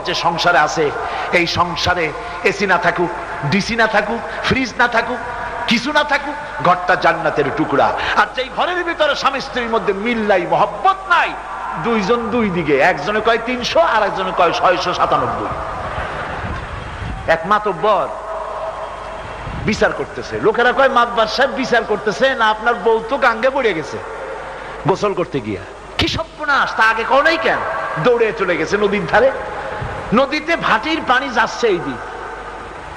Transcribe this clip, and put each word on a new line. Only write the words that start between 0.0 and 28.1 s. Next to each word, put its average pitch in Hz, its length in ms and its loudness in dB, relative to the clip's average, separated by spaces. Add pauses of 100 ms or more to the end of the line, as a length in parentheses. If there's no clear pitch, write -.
যে 175 80 -2
সংসারে 165 460 2
আছে, 151 320 2 (420)
এই 175 140 4
সংসারে 170 640 0 (320)
এসি 196 240 0
না 180 100 4
থাকুক, 170 320 2 (360)
ডিসি 202 300 0
না 226 120 4
থাকুক, 214 320 0 (240)
ফ্রিজ 247 340 0
না 240 100 4
থাকুক, 233 300 0 (500)
কিছু 240 240 0
না 294 120 4
থাকুক, 285 320 -2 (300)
ঘরটা 180 300 2
জান্নাতের 165 500 2 (120)
টুকরা। 131 400 2 (200)
আর 208 180 4
যেই 254 220 -4
ঘরের 349 260 0
ভিতরে 302 320 0
স্বামী 269 260 0
স্ত্রীর 233 280 -4
মধ্যে 202 240 0
মিল 220 340 -2
নাই, 180 220 4
মহব্বত 214 460 2 (140)
নাই, 294 240 2 (500)
দুইজন 226 460 2
দুই 220 200 2
দিকে, 151 300 2
একজনে 185 420 2
কয় 226 240 4
তিনশো, 247 340 0
আর 247 240 4
একজনে 185 340 -2
কয় 170 140 4
ছয়শো 175 420 2
সাতানব্বই। 131 520 0 (1800)
এক 160 180 2
মাতব্বর 196 640 2 (1600)
বিচার 196 260 2
করতেছে, - 480 -6
লোকেরা 226 320 4
কয়, 262 180 4
"মাতব্বর 233 380 2
সাহেব 247 240 2
বিচার 226 320 0
করতেছে 214 520 0
না, 220 140 4
আপনার 220 240 2
বউ 226 360 2
তো 277 80 0
গাঙ্গে 233 320 4
পড়ে 254 240 2
গেছে, 143 240 -6 (920)
গোসল 196 260 2
করতে 160 260 -2
গিয়া।" 104 220 -6 (360)
কি 330 100 0
সর্বনাশ, 294 680 -2
তা 226 60 4
আগে 226 200 2
কও 262 180 4
নাই 330 160 4
কেন? 170 200 2 (460)
দৌড়ে 233 360 4